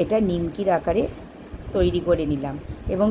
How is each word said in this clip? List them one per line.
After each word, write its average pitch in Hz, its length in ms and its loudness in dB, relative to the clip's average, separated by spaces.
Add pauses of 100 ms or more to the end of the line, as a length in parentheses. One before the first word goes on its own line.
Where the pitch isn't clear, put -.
এটা 214 160 2
নিমকির 175 580 0
আকারে 175 260 2 (680)
তৈরি 180 340 2
করে 165 180 4
নিলাম 139 300 -2 (340)
এবং 196 220 2